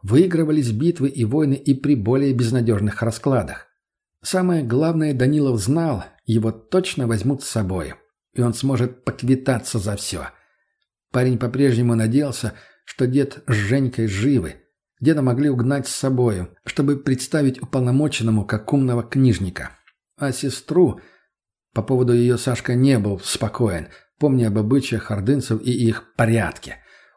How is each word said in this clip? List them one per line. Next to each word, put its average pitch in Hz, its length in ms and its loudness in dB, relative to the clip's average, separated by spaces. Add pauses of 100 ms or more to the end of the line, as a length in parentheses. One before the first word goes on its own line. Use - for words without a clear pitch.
выигрывались 151 680 2
битвы 139 380 0
и 131 160 -2
войны 139 300 0
и 139 200 0
при 135 200 0
более 131 400 0
безнадёжных 113 680 0
раскладах. 113 680 -4 (540)
Самое 180 400 0
главное, 151 520 0
Данилов 131 440 2
знал, 135 460 0 (220)
его 110 260 2
точно 185 540 -2
возьмут 117 360 -2
с - 60 -8
собой, 92 460 -4 (400)
и 123 80 -2
он 117 120 0
сможет 127 500 -2
поквитаться 127 760 -2
за 104 180 -4
всё. - 300 -8 (840)
Парень 127 280 0
по-прежнему 123 560 2
надеялся, 117 580 0 (320)
что - 220 -2
дед 139 420 -2
с 131 40 2
Женькой 113 540 0
живы. 101 500 0 (440)
Деда 147 220 2
могли 131 280 2
угнать 127 380 -2
с - 60 -8
собою, 123 560 0 (140)
чтобы 143 320 0
представить 135 640 0
уполномоченному 123 840 0
как 110 280 -4
умного 127 300 2
книжника. 113 680 0 (460)
А 139 140 -4
сестру... 139 720 0 (720)
По 110 80 0
поводу 123 300 2
её 120 240 4
Сашка 123 400 -2
не 131 240 4
был 98 180 -2
спокоен, 98 680 -4 (320)
помня 131 260 4
об 104 120 0
обычаях 113 520 0
ордынцев 110 500 0
и 123 120 -2
их 117 420 -2
порядке. 113 640 -2 (400)